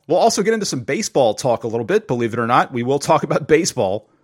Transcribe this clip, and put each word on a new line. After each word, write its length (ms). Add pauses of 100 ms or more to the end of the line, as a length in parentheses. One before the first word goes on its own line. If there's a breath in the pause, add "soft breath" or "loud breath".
We'll 120
also 260
get 100
into 120
some 160
baseball 520
talk 300
a 40
little 180
bit. 240
Believe 240
it 60
or 60
not, 280
we 100
will 160
talk 240
about 240
baseball. 640 (140)